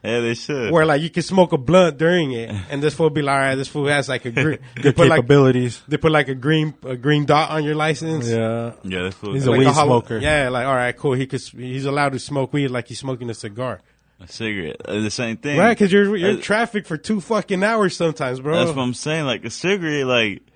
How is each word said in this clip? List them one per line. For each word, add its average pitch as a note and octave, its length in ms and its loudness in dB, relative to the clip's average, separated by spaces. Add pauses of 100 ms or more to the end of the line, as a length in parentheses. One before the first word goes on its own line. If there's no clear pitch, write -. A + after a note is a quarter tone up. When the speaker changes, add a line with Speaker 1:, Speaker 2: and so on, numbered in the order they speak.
Speaker 1:
Yeah, A#2 160 0
they A#2 140 0
should. B2+ 360 -4
Speaker 2:
where, D#3+ 160 4
like, D3 160 2
you E3 80 -4
can E3+ 140 -2
smoke F#3 280 4
a D#3+ 60 2
blunt D#3 400 4
during E3 320 2
it, A2+ 320 -6
Speaker 1:
<laughs> - 80 -16
Speaker 2:
and C#3+ 100 -6
this D3 140 0
fool D#3+ 160 2
be D3 120 0
like, C#3 100 0
"All C#3 80 2
right, C3+ 160 2
this C3+ 100 -4
fool D3 220 -4
has, C#3+ 200 0
like, B2+ 180 -4
a B2 40 -4
gr-," C3+ 200 0 (160)
Speaker 1:
<laughs> - 100 -20
Speaker 2:
they - 60 -6
Speaker 3:
Good - 140 6
Speaker 2:
put, E3 120 8
like, C3 140 4
Speaker 3:
capabilities. B2 640 4
Speaker 2:
they D3 80 0
put, D#3+ 160 2
like, D3 160 2
a C3+ 80 -6
green, D#3 380 0 (100)
a B2+ 120 -8
green D3 300 0
dot D3 240 2
on D#3 140 -2
your D3+ 100 -2
license. D#3 540 -2
Speaker 3:
Yeah. A2+ 460 -2 (100)
Speaker 1:
Yeah, F#2 180 -6
that's F#2 140 -6
cool. G#2 160 -10
Speaker 3:
He's C3+ 140 -2
a B2 40 6
Speaker 2:
Like A#2 100 4
Speaker 3:
weed C3+ 60 6
Speaker 2:
a C#3+ 60 6
hol-, D3 140 4
Speaker 3:
smoker. A#2 320 2
Speaker 2:
yeah, D3 320 0
like, B2+ 160 -2
all C3+ 100 2
right, B2 200 -2
cool. C#3+ 180 -2
He C3 120 -2
could, C3 140 -8
s-, - 100 -14
he's B2+ 360 -10
allowed C#3+ 260 0
to B2+ 80 -6
smoke C3+ 320 -4
weed C#3+ 160 0
like B2 180 -6
he's A2 140 -14
smoking B2 300 -8
a A2 40 -10
cigar. A#2 460 -10 (400)
Speaker 1:
A F2 80 -20
cigarette. G2+ 560 -6
Uh, G2+ 160 -4
the G#2+ 100 -2
same A2+ 280 -6
thing. D3 200 -2
Speaker 2:
Right, G#3+ 180 4
'cause G3+ 140 2
you're, G3+ 260 4
you're F#3 140 0
in G3+ 60 0
Speaker 1:
Uh, - 40 -12
Speaker 2:
traffic G#3+ 460 -4
for E3 100 -6
two G#3+ 240 -4
fucking G3 440 -2
hours G#3+ 320 0
sometimes, D3+ 420 -2
bro. C#3+ 160 -4 (100)
Speaker 1:
That's D#3+ 120 -2
what C3+ 60 -2
I'm B2 120 -2
saying. D#3 300 -4
Like, A#2+ 200 -4
a A#2 60 -10
cigarette, D#3+ 560 -2
like, A2+ 360 0 (140)